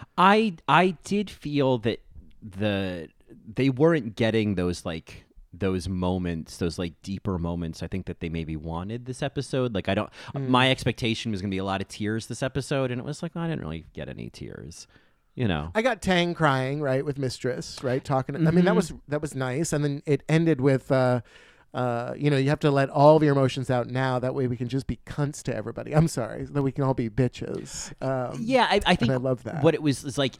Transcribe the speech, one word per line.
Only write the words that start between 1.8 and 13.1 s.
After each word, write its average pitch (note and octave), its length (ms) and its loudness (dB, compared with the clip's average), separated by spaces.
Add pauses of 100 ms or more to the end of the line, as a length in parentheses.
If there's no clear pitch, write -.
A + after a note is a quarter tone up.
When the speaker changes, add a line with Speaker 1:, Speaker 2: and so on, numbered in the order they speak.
Speaker 1:
the, G2 680 -4 (460)
they C3+ 160 2
weren't C3 460 2
getting A2 400 2
those, F2 280 -2
like, - 400 -10 (320)
those F#2+ 320 -2
moments, F2+ 680 -2
those, F2 240 -2
like, E2+ 220 -6
deeper F#2+ 360 -4
moments E2+ 420 -4
I F2 60 -8
think F#2 200 -6
that F2 120 -8
they E2+ 100 -6
maybe D#2+ 280 -6
wanted F2+ 500 -8
this B2+ 160 -8
episode. C3 500 -2
Like, F#2 160 -4
I G2 60 2
don't, G#2 160 -2 (240)
Speaker 2:
Mm. C3+ 140 -4
Speaker 1:
my B2+ 240 6
expectation A2+ 580 -2
was G2 100 -4
gonna G2+ 120 -4
be F#2 60 -2
a F#2+ 60 -4
lot G2 160 -2
of G2 60 -8
tears A2 400 -4
this - 160 -10
episode, C3+ 480 -2
and B2 100 -4
it B2 40 -8
was D3 180 -10